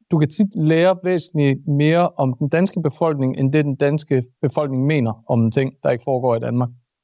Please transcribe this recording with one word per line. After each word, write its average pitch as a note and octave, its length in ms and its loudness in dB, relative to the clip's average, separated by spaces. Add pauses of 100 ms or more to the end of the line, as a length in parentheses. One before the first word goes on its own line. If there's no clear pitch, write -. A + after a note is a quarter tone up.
(120)
du E3+ 80 2
kan D3+ 100 2
tit G3+ 260 0
lære E3 480 2
væsentligt D3+ 640 0
mere D#3 420 2
om C3 300 -2
den C#3+ 100 -2
danske F3+ 320 0
befolkning, C#3+ 580 -2
end C3+ 140 0
det D3+ 120 2
den C#3 100 -4
danske C#3+ 480 0 (180)
befolkning C3+ 440 -2
mener C3+ 280 0 (160)
om B2 120 2
en A2+ 100 2
ting, C3+ 200 -2 (120)
der C#3+ 60 0
ikke B2 140 -2
foregår B2+ 320 -2
i A#2 40 -4
Danmark. A#2+ 300 -2 (340)